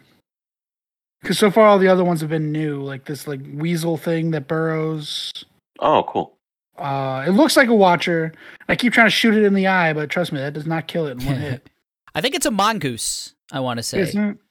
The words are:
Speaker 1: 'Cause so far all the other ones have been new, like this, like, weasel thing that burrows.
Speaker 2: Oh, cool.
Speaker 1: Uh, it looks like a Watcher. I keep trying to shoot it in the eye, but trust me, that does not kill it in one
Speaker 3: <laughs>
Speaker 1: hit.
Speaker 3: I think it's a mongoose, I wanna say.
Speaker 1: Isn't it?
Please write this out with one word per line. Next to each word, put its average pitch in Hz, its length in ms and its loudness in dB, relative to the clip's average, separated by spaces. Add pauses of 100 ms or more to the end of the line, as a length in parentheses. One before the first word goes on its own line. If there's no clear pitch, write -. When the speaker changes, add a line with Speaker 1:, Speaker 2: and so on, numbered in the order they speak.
(1200)
Speaker 1:
'Cause 185 160 -4
so 208 120 6
far 220 160 6
all 202 120 8
the 190 100 4
other 185 160 4
ones 170 160 0
have 156 80 -6
been 156 240 -2
new, 151 300 -4
like 139 220 -10
this, 143 220 -12
like, 139 140 -8 (120)
weasel 165 440 -2
thing 165 340 -2
that 147 160 -6
burrows. 160 840 -4 (480)
Speaker 2:
Oh, 147 280 4
cool. - 300 -6 (400)
Speaker 1:
Uh, 135 500 -4
it 180 40 2
looks 277 260 4
like 262 100 6
a 233 80 2
Watcher. 175 560 2 (380)
I 175 80 0
keep 240 160 0
trying 226 140 6
to 190 40 2
shoot 226 220 2
it 214 100 4
in 196 120 4
the 190 120 2
eye, 180 240 2
but 151 180 -4
trust 180 220 -4
me, 147 80 -4
that 139 140 -6
does 151 140 -10
not 160 200 -4
kill 165 200 -4
it 127 120 -10
in 123 60 -8
one 139 100 -2
Speaker 3:
<laughs> 131 60 -6
Speaker 1:
hit. 135 260 -8 (460)
Speaker 3:
I 151 80 -6
think 262 140 0
it's 330 100 0
a 294 60 2
mongoose, 196 840 -2 (180)
I 143 80 -6
wanna 123 240 -4
say. - 180 -4
Speaker 1:
Isn't 202 280 -2
it? 202 80 -8 (140)